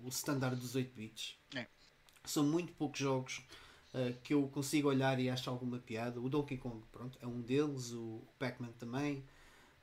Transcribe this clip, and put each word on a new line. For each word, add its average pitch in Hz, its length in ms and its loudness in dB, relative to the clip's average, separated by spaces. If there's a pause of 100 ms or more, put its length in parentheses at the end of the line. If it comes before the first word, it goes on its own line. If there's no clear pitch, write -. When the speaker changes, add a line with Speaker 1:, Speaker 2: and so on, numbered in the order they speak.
Speaker 1:
o 127 40 -6
standard 127 480 0
dos 123 180 -6
oito 127 200 0
bits. - 420 -8 (180)
Speaker 2:
É. 120 120 -4 (580)
Speaker 1:
São 151 200 2
muito 165 300 2
poucos 139 260 -2
jogos, 135 420 0 (520)
eh, 123 280 0
que - 100 -2
eu 143 160 6
consigo 143 400 2
olhar 135 300 6
e 127 100 4
acho 127 220 0
alguma 123 280 -4
piada. 120 420 -4
O 127 80 -2
Donkey 139 280 2
Kong, 117 360 -8
pronto, 127 280 -10
é 123 60 -10
um 120 140 -4
deles, 127 520 2
o 113 300 -6 (160)
Pac-Man 123 400 -4
também, 135 440 -2 (600)